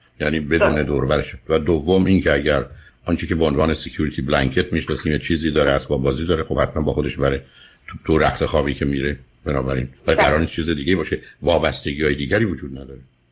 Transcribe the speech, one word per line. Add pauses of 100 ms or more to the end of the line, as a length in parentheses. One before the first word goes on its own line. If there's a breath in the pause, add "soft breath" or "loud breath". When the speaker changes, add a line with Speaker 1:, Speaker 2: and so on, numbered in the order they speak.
(200)
Speaker 1:
یعنی
بدون
Speaker 2:
بله.
Speaker 1:
دور
برش. (140)
و
دوم
این
که
اگر (400 soft breath)
آنچه
که
به
عنوان
سکیوریتی
بلانکت
می‌شناسیم
یه
چیزی
داره،
اسباب
بازی
داره،
خب
حتماً
با
خودش
بره (440 soft breath)
تو،
تو
رخت
خوابی
که
میره. (260)
بنابراین، (180)
ولی
Speaker 2:
بله.
Speaker 1:
قرار
نیست
چیز
دیگه
باشه. (220 loud breath)
وابستگی‌های
دیگری
وجود
نداره. (320)